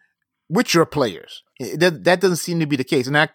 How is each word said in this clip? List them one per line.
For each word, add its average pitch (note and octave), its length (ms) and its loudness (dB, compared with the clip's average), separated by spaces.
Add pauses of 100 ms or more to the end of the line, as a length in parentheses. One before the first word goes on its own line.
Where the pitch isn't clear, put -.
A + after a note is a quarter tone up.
(480)
with F#3 280 0
your D#3+ 100 4
players." - 580 -6 (160)
It, B2 200 -6
that, D#3+ 240 0
that F3+ 180 2
doesn't F#3 160 2
seem E3+ 220 -4
to D#3 80 0
be C#3+ 80 -2
the C3 80 0
case. C3 240 -2
And D3 100 0
I D3+ 180 4